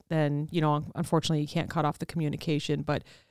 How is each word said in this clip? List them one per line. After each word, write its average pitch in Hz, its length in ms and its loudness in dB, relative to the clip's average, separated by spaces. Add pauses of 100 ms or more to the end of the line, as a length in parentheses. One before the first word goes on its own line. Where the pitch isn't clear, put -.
then, 147 420 2
you 170 100 0
know, 151 220 2 (100)
unfortunately, 156 480 2
you 151 60 -2
can't - 240 -2
cut 156 140 2
off 147 120 0
the 160 80 -8
communication, 147 800 -2
but 147 200 -2 (280)